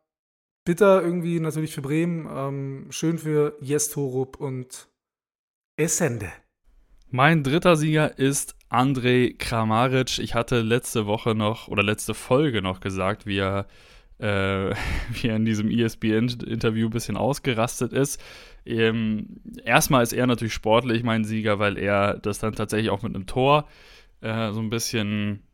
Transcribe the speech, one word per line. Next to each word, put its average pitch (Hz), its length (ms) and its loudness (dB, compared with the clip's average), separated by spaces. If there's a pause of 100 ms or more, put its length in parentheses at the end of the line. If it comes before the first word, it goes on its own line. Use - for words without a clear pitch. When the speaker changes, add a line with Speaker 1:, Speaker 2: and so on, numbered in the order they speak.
(640)
Speaker 1:
bitter 190 360 6
irgendwie 170 400 -2
natürlich 156 320 -4
für 147 80 -8
Bremen, 160 520 -2
ähm, 135 560 -6
schön 165 280 -2
für 151 420 0
Jes 147 300 -2
Torup 131 480 -4
und 131 500 -10 (880)
Essende. 127 540 0 (800)
Speaker 2:
Mein 143 340 6
dritter 165 320 6
Sieger 156 420 2
ist 139 380 0 (140)
Andrej 123 680 4
Kramaric. 120 840 0
Ich 113 160 -4
hatte 117 260 2
letzte 113 440 0
Woche 110 300 0
noch, 107 320 -2
oder 107 160 0
letzte 107 300 -2
Folge 127 480 0
noch 92 180 -4
gesagt, 95 460 -2
wie 98 140 -2
er, 98 280 0 (520)
äh, 98 540 0 (200)
<laughs> - 180 -4
wie 117 160 -4
er 110 80 0
in 110 80 0
diesem 110 260 0
E 117 140 2
S 113 140 -2
P 110 180 0
N 117 140 2
Interview 113 580 -2
ein 113 60 -4
bisschen 110 240 -4
ausgerastet 117 760 -2
ist. 135 300 0 (440)
Ähm, 113 760 -2 (240)
erstmal 127 360 4
ist 120 120 0
er 123 140 2
natürlich 113 260 0
sportlich 113 500 2
mein 113 220 0
Sieger, 107 340 0
weil 101 180 0
er 101 420 0
das 104 200 -4
dann 110 160 -4
tatsächlich 110 340 -2
auch 98 120 -2
mit 113 120 -6
einem 98 120 -8
Tor, 139 420 2 (540)
äh, 113 320 -4
so 110 80 -4
ein 110 80 -4
bisschen, 104 760 -2 (100)